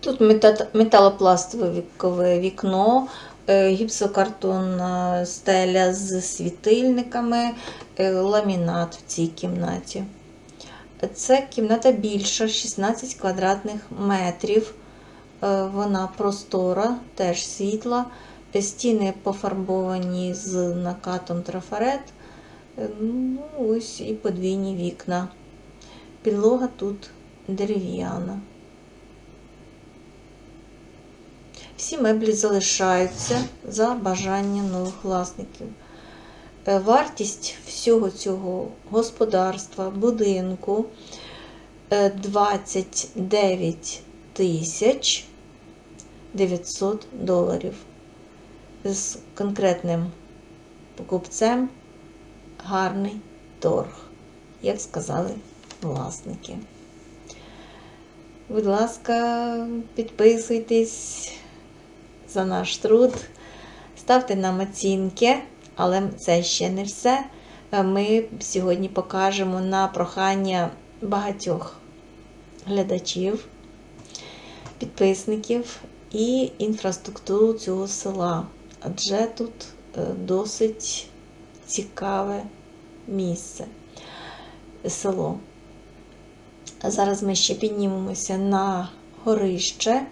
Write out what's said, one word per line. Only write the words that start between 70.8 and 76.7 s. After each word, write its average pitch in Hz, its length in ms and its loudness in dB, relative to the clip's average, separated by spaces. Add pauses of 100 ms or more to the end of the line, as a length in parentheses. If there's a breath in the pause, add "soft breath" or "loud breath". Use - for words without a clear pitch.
багатьох 202 720 -4 (920)
глядачів, 190 800 -2 (1300 loud breath)
підписників 214 1000 -2 (320)
і 247 460 0
інфраструктуру 208 920 0